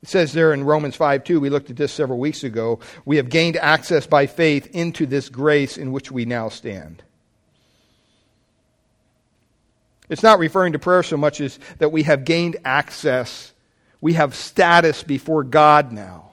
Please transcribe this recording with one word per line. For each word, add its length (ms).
It 60
says 240
there 200
in 120
Romans 320
five 280
two, 160
we 100
looked 200
at 60
this 160
several 260
weeks 260
ago, 360
"We 120
have 120
gained 280
access 500
by 200
faith 480
into 320
this 220
grace 480
in 160
which 180
we 140
now 240
stand." 540
It's 140
not 160
referring 340
to 60
prayer 240
so 140
much 240
as 180
that 140
we 100
have 220
gained 400
access, 880
we 140
have 200
status 680
before 420
God 480
now 400